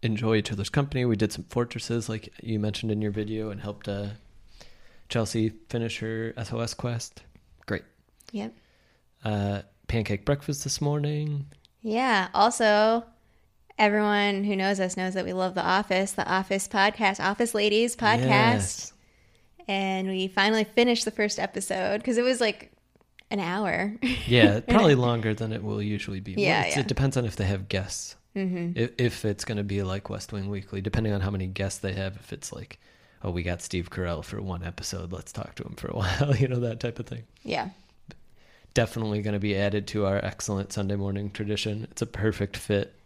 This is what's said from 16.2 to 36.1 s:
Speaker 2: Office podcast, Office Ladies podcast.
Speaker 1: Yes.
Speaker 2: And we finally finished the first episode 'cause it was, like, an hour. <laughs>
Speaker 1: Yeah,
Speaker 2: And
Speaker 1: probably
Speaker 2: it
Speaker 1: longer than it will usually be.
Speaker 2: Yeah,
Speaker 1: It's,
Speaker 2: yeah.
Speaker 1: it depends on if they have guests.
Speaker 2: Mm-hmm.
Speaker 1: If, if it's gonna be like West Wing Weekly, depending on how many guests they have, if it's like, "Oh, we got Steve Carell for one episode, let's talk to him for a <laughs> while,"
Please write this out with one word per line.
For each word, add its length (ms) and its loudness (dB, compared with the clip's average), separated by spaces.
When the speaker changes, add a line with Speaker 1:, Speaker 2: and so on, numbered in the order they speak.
Speaker 2:
Office 380 0
podcast, 540 2
Office 340 0
Ladies 400 4
podcast. 340 2
Speaker 1:
Yes. 640 4
Speaker 2:
And 400 0
we 200 -2
finally 360 4
finished 400 4
the 60 -2
first 280 -2
episode 640 -2
'cause 140 0
it 80 4
was, 160 4
like, 320 0
an 100 -2
hour. 580 0
<laughs> 280 -2
Speaker 1:
Yeah, 300 8
Speaker 2:
And 100 -2
Speaker 1:
probably 260 8
Speaker 2:
it 60 6
Speaker 1:
longer 360 2
than 180 -4
it 100 -6
will 200 -4
usually 380 -4
be. 120 -10
Speaker 2:
Yeah, 320 2
Speaker 1:
It's, 120 0
Speaker 2:
yeah. 40 2
Speaker 1:
it 80 0
depends 280 2
on 80 2
if 120 -4
they 100 0
have 220 0
guests. 480 -6
Speaker 2:
Mm-hmm. 420 -2
Speaker 1:
If, 200 2
if 280 0
it's 180 -2
gonna 200 -4
be 180 -2
like 280 -4
West 220 -10
Wing 160 -6
Weekly, 320 -6
depending 320 -2
on 80 0
how 100 -2
many 160 -4
guests 340 -4
they 120 -4
have, 240 -4
if 160 -14
it's 200 -12
like, 260 -14
"Oh, 80 -4
we 120 -2
got 200 -4
Steve 280 -4
Carell 340 -4
for 180 -10
one 220 -6
episode, 480 -8
let's 200 -12
talk 240 -10
to 60 -12
him 140 -10
for 120 -8
a 80 -6
<laughs> 60 -2
while," 340 2